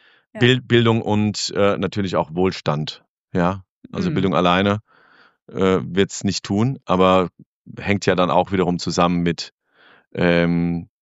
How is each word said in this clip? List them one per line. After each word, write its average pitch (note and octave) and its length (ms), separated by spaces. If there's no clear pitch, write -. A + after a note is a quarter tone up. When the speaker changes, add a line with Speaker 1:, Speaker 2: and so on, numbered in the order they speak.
Speaker 1:
ja. - 60
Speaker 2:
Bild-, B2+ 280
Bildung A#2 360
und, G#2 520
äh, G2+ 220
natürlich F#2 380
auch D#2+ 180
Wohlstand, D#2+ 720
ja. F#2 320
Also F#2 180
Speaker 1:
Mhm. D2+ 60
Speaker 2:
Bildung F#2 180
alleine, F#2 460
äh, F#2+ 340
wird's F2+ 400
nicht G2 200
tun, A2+ 420
aber F#2 440
hängt G2+ 300
ja F#2 80
dann F2 160
auch F2 200
wiederum F2+ 280
zusammen F2 420
mit, E2+ 320
ähm, E2+ 760